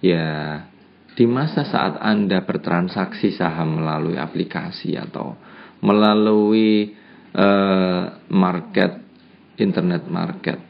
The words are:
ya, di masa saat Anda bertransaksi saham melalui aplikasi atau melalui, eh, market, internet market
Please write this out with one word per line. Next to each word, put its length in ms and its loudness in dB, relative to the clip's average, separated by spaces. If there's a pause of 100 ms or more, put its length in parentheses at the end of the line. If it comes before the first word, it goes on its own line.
ya, 640 0 (480)
di 160 4
masa 400 -2
saat 320 -2
Anda 400 2
bertransaksi 960 -2
saham 400 -2
melalui 420 -2
aplikasi 800 -6
atau 380 -10 (420)
melalui, 1120 4 (400)
eh, 720 2 (280)
market, 600 0 (680)
internet 520 0
market 580 -6